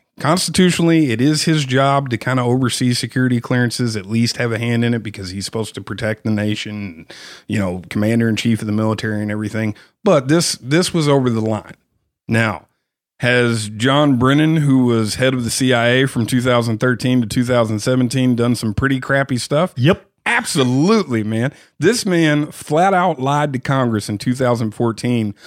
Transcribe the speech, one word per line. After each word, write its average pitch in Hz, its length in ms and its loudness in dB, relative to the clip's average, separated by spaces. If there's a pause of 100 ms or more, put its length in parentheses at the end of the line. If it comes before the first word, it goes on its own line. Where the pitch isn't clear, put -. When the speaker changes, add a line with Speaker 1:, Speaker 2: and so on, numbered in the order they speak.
(200)
Speaker 1:
constitutionally, 165 920 2
it 110 100 -2
is 151 220 2
his 156 220 0
job 135 440 2
to 117 80 -2
kinda 127 240 -2
oversee 123 520 0
security 123 480 0
clearances, 123 540 0
at 98 100 -6
least 117 320 0
have 120 140 -2
a 110 80 -2
hand 117 260 0
in 117 80 0
it, 113 100 -4
because 101 280 -10
he's 95 140 -8
supposed 113 300 -8
to 104 60 -10
protect 107 420 -6
the 113 80 -2
nation, 104 760 -4 (420)
you 110 120 -2
know, 92 300 -4
commander 113 400 0
in 107 60 0
chief 113 260 0
of 113 60 -6
the 104 60 -4
military 107 480 -2
and 104 100 -4
everything. 107 440 -4 (280)
But 151 240 2
this, 160 340 2
this 151 320 0
was 160 140 0
over 139 220 2
the 113 120 0
line. 110 340 -6 (520)
Now, 113 400 0 (520)
has 120 500 0
John 135 480 2
Brennan, 147 400 2
who 135 280 4
was 113 300 0
head 131 180 2
of 127 100 -4
the 113 60 -2
C 127 240 0
I 117 160 2
A 131 180 4
from 123 180 -2
two 123 160 0
thousand 117 380 0
thirteen 127 420 0
to 113 60 -2
two 127 160 -2
thousand 117 360 0
seventeen, 127 560 0
done 117 200 2
some 110 180 -4
pretty 135 260 0
crappy 135 380 -2
stuff? 151 380 -2
Speaker 2:
Yep. 147 300 2 (200)
Speaker 1:
Absolutely, 151 960 0
man. 113 320 -2 (260)
This 220 260 2
man 156 460 2
flat 175 420 0
out 180 260 0
lied 147 340 0
to 127 60 -4
Congress 120 500 0
in 107 80 -4
two 127 160 -2
thousand 123 380 0
fourteen 113 640 -2 (120)